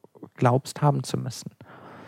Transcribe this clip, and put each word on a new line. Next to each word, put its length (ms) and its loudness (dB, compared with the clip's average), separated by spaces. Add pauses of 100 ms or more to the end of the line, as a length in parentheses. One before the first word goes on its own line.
(340)
glaubst 460 2
haben 240 2
zu 140 -4
müssen? 320 -8 (580)